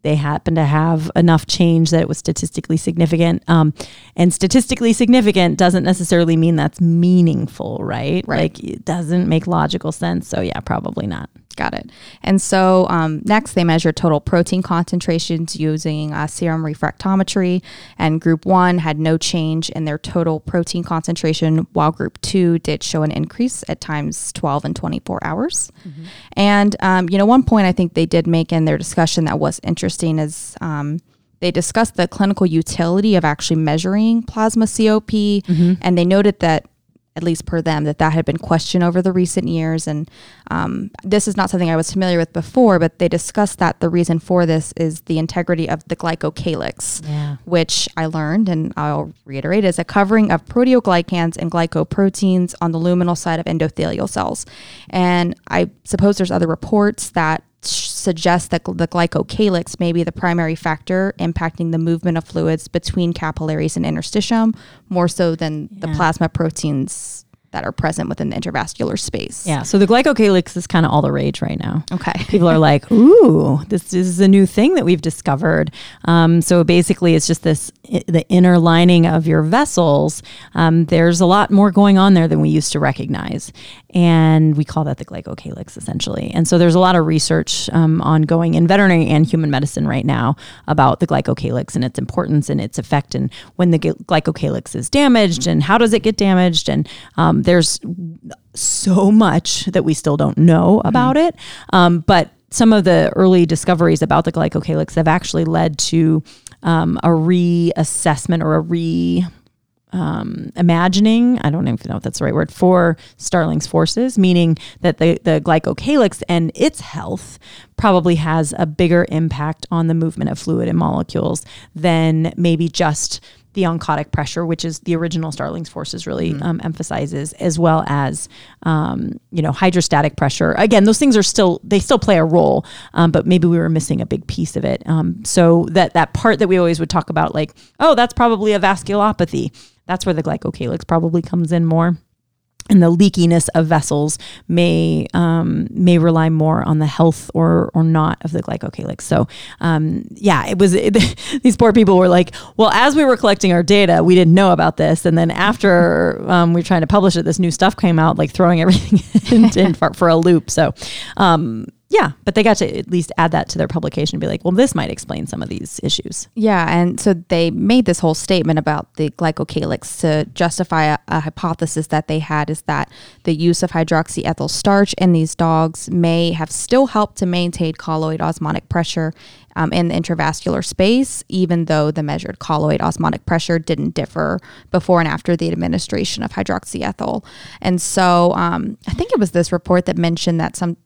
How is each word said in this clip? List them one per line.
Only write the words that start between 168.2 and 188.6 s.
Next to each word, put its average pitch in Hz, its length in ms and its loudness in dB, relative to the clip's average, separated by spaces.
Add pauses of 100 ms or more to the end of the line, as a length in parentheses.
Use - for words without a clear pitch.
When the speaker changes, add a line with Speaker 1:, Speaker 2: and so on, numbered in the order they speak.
Speaker 2:
about 151 380 -4
the 151 140 -2
glycocalyx - 920 -6
to 151 240 0 (100)
justify 170 520 -2
a, 151 200 0
a 165 140 -2
hypothesis 160 680 -6
that 156 200 -4
they 156 100 -2
had, 151 320 -4
is 160 120 -6
that 143 280 -4 (320)
the 170 140 0
use 170 260 0
of 180 80 -2
hydroxyethyl 160 800 -2
starch 202 440 2
in 185 180 2
these 160 240 0
dogs 160 520 0
may 170 440 0
have 160 180 -6
still 262 380 0
helped 208 300 -2
to 190 80 -2
maintain 175 480 -2
colloid 160 460 -4
osmotic 160 480 -4
pressure, 165 440 -4 (420)
um, 156 180 -2
in 175 140 0
the 160 80 -2
intravascular 160 720 -4
space, 233 640 0
even 170 380 -2
though 151 260 0
the 156 100 -4
measured 147 380 -8
colloid 151 400 -2
osmotic 160 460 -4
pressure 165 340 -2
didn't 156 340 -4
differ 156 460 -4 (320)
before 180 260 2
and 160 100 0
after 160 280 -2
the 170 160 -4
administration - 720 -4
of - 80 -8
hydroxyethyl. - 920 -6 (380)
And 180 180 0
so, 175 540 2
um, 170 420 -4 (120)